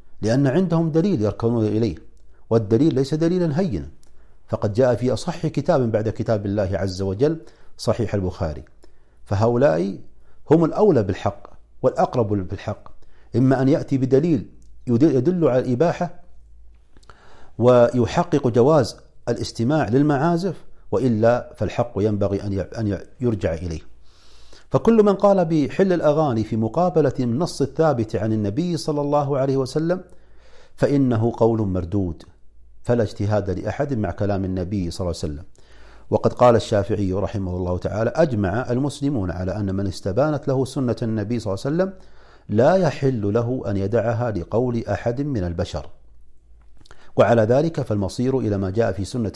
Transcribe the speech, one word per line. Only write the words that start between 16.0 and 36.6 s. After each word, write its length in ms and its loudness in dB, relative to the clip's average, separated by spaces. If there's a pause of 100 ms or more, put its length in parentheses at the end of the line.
ويحقق 880 4
جواز 500 4 (320)
الاستماع 600 -2
للمعازف، 720 0 (280)
وإلا 640 2
فالحق 420 -4
ينبغي 460 0
أن 100 -4
ي-، 80 -2
أن 260 -6
ي-، 120 -2 (220)
يرجع 320 -2
إليه. 260 -6 (880)
فكل 340 6
من 100 6
قال 320 4
بحل 480 2
الأغاني 500 2
في 140 -4
مقابلة 600 2
النص 420 -2
الثابت 540 0
عن 180 0
النبي 440 -2
صلى 240 -4
الله 360 0
عليه 200 0
وسلم 440 -2 (760)
فإنه 600 2
قول 240 4
مردود، 600 -2 (580)
فلا 220 0
اجتهاد 460 -2
لأحد 440 -4
مع 180 -2
كلام 340 -2
النبي 460 -4
صلى 160 -6
الله 160 -4
عليه 100 -4
وسلم. 100 -12 (640)
وقد 240 2
قال 220 6
الشافعي 580 0